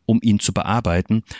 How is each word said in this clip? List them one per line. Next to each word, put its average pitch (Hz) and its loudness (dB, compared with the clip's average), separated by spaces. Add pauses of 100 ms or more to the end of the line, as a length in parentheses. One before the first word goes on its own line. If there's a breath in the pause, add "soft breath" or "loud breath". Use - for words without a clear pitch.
um 113 2
ihn 104 4
zu - -4
bearbeiten. 101 -2 (160 loud breath)